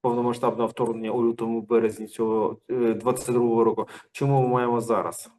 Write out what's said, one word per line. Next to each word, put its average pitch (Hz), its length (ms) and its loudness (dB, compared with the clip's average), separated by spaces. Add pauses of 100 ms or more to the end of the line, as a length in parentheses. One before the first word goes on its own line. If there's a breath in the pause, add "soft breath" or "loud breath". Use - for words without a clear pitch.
повномасштабного 120 640 0
вторгнення 113 420 -4
у 120 120 0
лютому, 117 380 -2
березні 110 460 0
цього, 110 520 -2 (120)
е, 120 240 2
двадцять 120 400 -2
другого 117 300 4
року. 110 240 0 (240 loud breath)
Чому 139 300 2
ми 127 60 2
маємо 120 320 2
зараз 101 580 -2